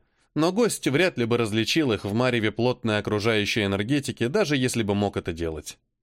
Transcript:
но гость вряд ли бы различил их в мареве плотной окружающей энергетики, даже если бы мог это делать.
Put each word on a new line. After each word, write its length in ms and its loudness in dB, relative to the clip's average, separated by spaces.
но 160 2
гость 360 0
вряд 300 2
ли 80 0
бы 120 2
различил 540 0
их 120 0
в 100 -4
мареве 380 0
плотной 460 0
окружающей 680 0
энергетики, 640 0
даже 300 0
если 260 0
бы 120 0
мог 220 0
это 160 -4
делать. 440 -8